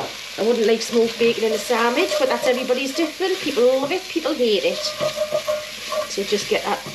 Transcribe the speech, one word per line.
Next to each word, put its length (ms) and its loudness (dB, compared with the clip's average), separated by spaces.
I 60 -2
wouldn't 240 4
like 160 4
smoked 340 0
bacon 280 2
in 80 2
a 40 0
sandwich, 640 0
but 100 4
that's 160 0
everybody's 480 0
different. 460 -2
People 260 2
love 260 2
it, 160 -2
people 280 -2
hate 280 2
it. 140 0
So 140 -4
just 260 -2
get 160 0
that 140 -2